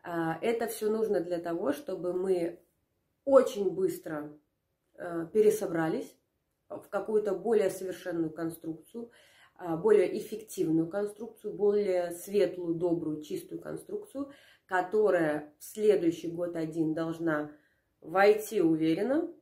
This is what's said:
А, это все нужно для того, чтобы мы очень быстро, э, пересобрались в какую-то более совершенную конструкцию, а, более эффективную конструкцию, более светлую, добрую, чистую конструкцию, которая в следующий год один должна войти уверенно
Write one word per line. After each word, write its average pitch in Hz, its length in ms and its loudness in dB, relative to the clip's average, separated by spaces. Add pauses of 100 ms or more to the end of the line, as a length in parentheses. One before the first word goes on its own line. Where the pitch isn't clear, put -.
А, 165 380 -2
это 226 260 -2
все 214 220 -4
нужно 208 320 0
для 170 180 -4
того, 170 340 -4
чтобы 180 400 -6
мы 180 460 0 (640)
очень 202 460 6
быстро, 160 640 -4 (640)
э, 170 360 -6
пересобрались 190 800 2 (540)
в - 200 -14
какую-то 208 460 0
более 202 360 2
совершенную 170 600 -6
конструкцию, 165 800 -10 (460)
а, 170 200 -4
более 196 420 6
эффективную 165 680 -2
конструкцию, 208 680 -8
более 185 580 2
светлую, 175 600 0
добрую, 160 480 -2
чистую 170 380 -10
конструкцию, 214 680 -10 (360)
которая 180 920 2
в - 60 -20
следующий 175 680 2
год 170 240 -6
один 160 400 -2
должна 160 560 -2 (500)
войти 202 600 4
уверенно 170 680 2 (120)